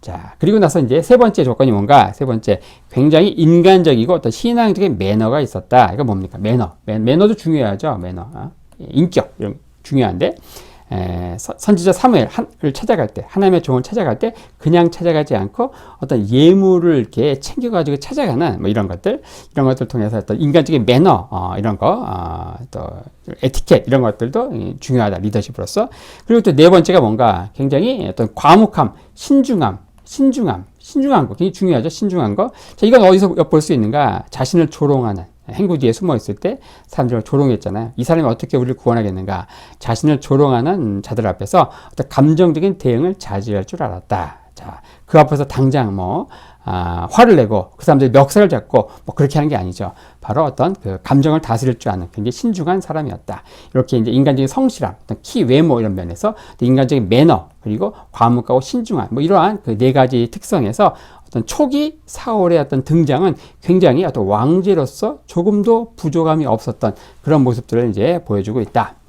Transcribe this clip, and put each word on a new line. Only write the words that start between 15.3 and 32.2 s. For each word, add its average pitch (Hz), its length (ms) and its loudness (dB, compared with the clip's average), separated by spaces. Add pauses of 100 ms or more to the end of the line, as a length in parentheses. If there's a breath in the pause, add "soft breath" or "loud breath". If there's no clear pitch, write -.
않고 107 380 -4 (260 loud breath)
어떤 113 300 -2
예물을 175 680 4
이렇게 135 440 -2
챙겨가지고 180 560 -4
찾아가는 151 640 -4
뭐 95 100 -2
이런 107 160 -2
것들, 135 360 -6 (300 loud breath)
이런 139 140 0
것들 127 220 -2
통해서 110 300 -4
어떤 104 220 -4
인간적인 147 460 2
매너, 135 440 2
어, 90 280 -6
이런 104 180 -4
거, 196 300 -2
어, 85 480 -10 (160)
또 - 160 -12 (560)
에티켓 - 460 0
이런 131 140 2
것들도, 127 520 -4
이, 95 240 -8
중요하다. 107 400 -2
리더십으로서. 110 720 -6 (380 loud breath)
그리고 233 160 4
또 - 100 2
네 226 180 8
번째가 180 300 6
뭔가? 107 540 0
굉장히 151 540 -2
어떤 107 280 -4
과묵함, 180 560 4 (220 soft breath)
신중함, 214 680 0 (240)
신중함, 226 640 -2 (120)
신중한 269 480 0
거, - 80 -10
굉장히 185 180 -2
중요하죠. 160 360 0
신중한 165 480 -2